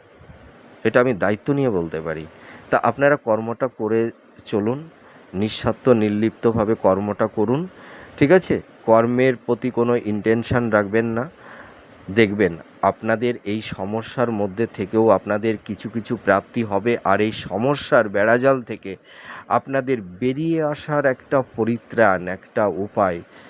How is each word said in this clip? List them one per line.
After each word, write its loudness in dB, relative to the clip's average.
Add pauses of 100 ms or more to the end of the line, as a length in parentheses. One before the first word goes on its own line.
(840)
এটা 2
আমি 2
দায়িত্ব -2
নিয়ে 0
বলতে -4
পারি। -10 (440)
তা 2
আপনারা 2
কর্মটা -2
করে -2 (340)
চলুন, -2 (440)
নিঃস্বার্থ -2
নির্লিপ্তভাবে 2
কর্মটা 2
করুন, -2 (520)
ঠিক 4
আছে? 4 (240)
কর্মের 4 (100)
প্রতি -2
কোনো 0
ইনটেনশন 0
রাখবেন 2
না। -4 (840)
দেখবেন 2 (240)
আপনাদের -2
এই -6
সমস্যার -6
মধ্যে -4
থেকেও 0
আপনাদের 0
কিছু -10
কিছু -6
প্রাপ্তি 0
হবে। -2
আর 2
এই 2
সমস্যার 0
বেড়াজাল 2
থেকে -12 (520)
আপনাদের -2
বেরিয়ে -4
আসার -2
একটা 0 (120)
পরিত্রাণ, 0
একটা -4
উপায় -2 (280)